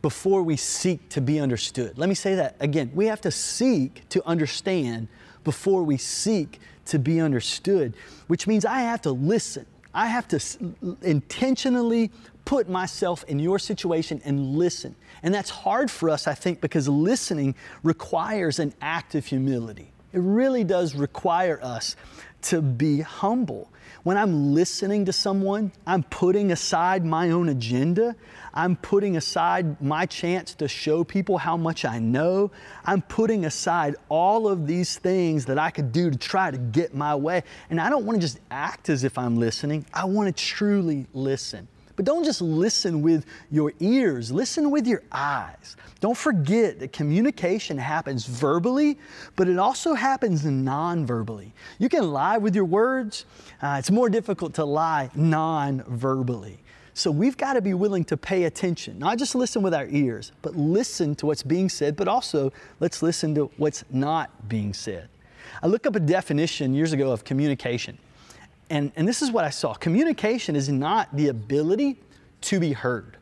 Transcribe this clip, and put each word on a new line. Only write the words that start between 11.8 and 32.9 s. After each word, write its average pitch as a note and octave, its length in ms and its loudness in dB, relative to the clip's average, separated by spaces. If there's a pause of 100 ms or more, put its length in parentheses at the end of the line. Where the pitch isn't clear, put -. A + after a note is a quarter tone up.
put A3+ 240 0
myself F3+ 580 -2
in C#3+ 140 -2
your F3 180 2
situation E3 680 -2
and C#3 320 0
listen. E3+ 380 -2 (260)
And F3+ 120 0
that's G3+ 160 -2
hard A3+ 400 0
for E3 200 0
us, D3+ 180 0
I D3 60 0
think, F3 260 -2
because D3 300 0
listening D3 680 2 (280)
requires E3+ 760 0
an D3 220 -2
act D#3+ 340 -6
of C#3+ 100 -2
humility. B2 680 -4 (200)
It F#3 80 -2
really A#3 440 2
does F3 300 2
require E3 720 0
us A#2+ 320 -6 (480)
to E3 180 2
be C#3+ 380 2
humble. F#3+ 720 -2 (320)
When F#3 140 2
I'm D3+ 360 4
listening G3 520 2
to F3+ 80 -2
someone, G3 580 0 (160)
I'm F3+ 160 2
putting F#3+ 480 2
aside F3 540 0
my D#3+ 240 2
own E3+ 180 2
agenda. D3 680 0 (380)
I'm F3 220 2
putting G3+ 400 0
aside E3+ 680 0
my D3+ 240 0
chance F3+ 500 -4
to D3 120 -2
show D#3+ 380 0
people F#3+ 320 0
how E3 180 -2
much D#3+ 300 -2
I A#2 140 -2
know. E3 520 2 (340)
I'm F#3 160 2